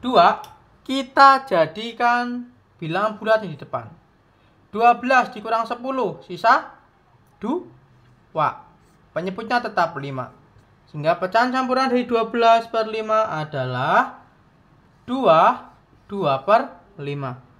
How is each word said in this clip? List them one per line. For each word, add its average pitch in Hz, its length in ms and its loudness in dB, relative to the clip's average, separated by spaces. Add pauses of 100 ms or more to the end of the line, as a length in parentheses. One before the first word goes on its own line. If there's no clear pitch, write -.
Dua 214 400 4 (400)
kita 269 640 4
jadikan 240 1040 -2 (320)
bilangan 196 400 -4
bulat 214 240 0
yang 160 80 -10
di 135 80 -16
depan. 120 240 -10 (880)
Dua 233 240 4
belas 247 320 0
dikurang 226 400 -6
sepuluh, 240 560 -6
sisa 226 480 0 (640)
dua. - 1300 -8 (480)
Penyebutnya 202 480 -4
tetap 202 400 -2
lima. 131 320 -10 (560)
Sehingga 156 320 -2
pecahan 226 320 0
campuran 254 400 -2
dari 247 160 0
dua 226 240 -2
belas 233 320 4
per 220 240 -4
lima 220 480 -2
adalah 147 880 -2 (800)
dua, 240 640 2 (400)
dua 160 320 -2
per 240 320 2 (240)
lima. 143 400 -10 (220)